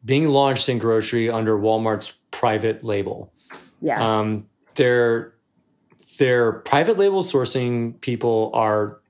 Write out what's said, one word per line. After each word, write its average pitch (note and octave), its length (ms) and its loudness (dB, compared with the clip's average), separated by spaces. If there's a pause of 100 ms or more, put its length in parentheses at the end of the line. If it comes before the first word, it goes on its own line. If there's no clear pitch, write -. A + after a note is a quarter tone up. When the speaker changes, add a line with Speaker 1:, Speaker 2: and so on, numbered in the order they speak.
Speaker 1:
being C#3 240 2
launched C#3 400 2
in B2 100 -2
grocery A2+ 520 0
under A2 280 0
Walmart's A2 540 0 (200)
private A2 520 -2
label. G#2 480 -6 (500)
Speaker 2:
Yeah. A2 380 0
Speaker 1:
Um, G#2+ 280 -4 (280)
their, A#2+ 580 2 (840)
their B2 340 4
private D#3+ 460 0
label G3 260 2
sourcing B2 760 -2
people A2+ 520 -2
are G#2+ 460 0 (100)